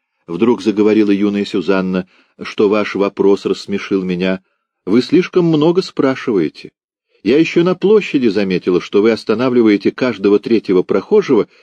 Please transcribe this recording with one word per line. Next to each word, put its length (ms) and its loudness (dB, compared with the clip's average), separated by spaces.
вдруг 340 0
заговорила 480 2
юная 340 0
Сюзанна, — 640 -2
«что 260 -2
ваш 260 -2
вопрос 520 0
рассмешил 580 -4
меня. 380 -4
Вы 180 2
слишком 440 0
много 360 2
спрашиваете. 920 -4
Я 160 2
ещё 260 2
на 100 0
площади 540 2
заметила, 520 0
что 220 0
вы 80 2
останавливаете 800 0
каждого 480 0
третьего 440 0
прохожего 680 0